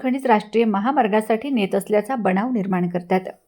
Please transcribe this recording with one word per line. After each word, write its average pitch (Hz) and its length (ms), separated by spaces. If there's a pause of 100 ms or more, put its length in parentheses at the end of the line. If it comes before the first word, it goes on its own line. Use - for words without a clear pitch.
खनिज 262 240
राष्ट्रीय 220 380
महामार्गासाठी 220 880
नेत 202 240
असल्याचा 208 400
बनाव 196 360
निर्माण 190 380
करतात. 180 320 (280)